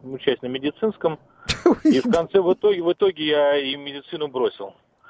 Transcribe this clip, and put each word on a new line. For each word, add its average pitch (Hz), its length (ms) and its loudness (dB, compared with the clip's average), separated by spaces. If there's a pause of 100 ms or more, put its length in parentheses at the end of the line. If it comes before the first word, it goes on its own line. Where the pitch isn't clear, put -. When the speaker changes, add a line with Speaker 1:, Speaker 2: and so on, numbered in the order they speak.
Speaker 1:
учась 131 360 -4
на 131 60 -10
медицинском, 147 720 -4 (280)
Speaker 2:
<laughs> - 380 0
Speaker 1:
и 302 160 4
в 247 120 -4
конце, 175 280 2
в 180 120 2
итоге, 202 300 2
в 175 100 2
итоге 170 340 0
я 147 300 2
и 139 180 -2
медицину 143 540 -10
бросил. 110 460 -4 (360)